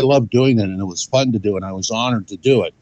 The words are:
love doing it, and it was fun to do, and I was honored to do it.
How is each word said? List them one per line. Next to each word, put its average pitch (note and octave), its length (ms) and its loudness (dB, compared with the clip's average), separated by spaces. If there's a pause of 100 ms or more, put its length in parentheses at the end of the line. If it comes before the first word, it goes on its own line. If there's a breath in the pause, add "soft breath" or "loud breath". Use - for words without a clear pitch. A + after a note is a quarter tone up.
love C3 280 2
doing B2+ 300 4
it, G#2 40 2
and F#2+ 180 -4
it F#2+ 40 -6
was F2 200 -8
fun C3 260 0
to A2 80 -2
do, G2+ 160 -2
and F#2 80 -6
I F#2+ 80 -10
was F#2+ 200 -8
honored A#2 380 -2
to G2 80 -12
do B2 260 2
it. D#2+ 180 -8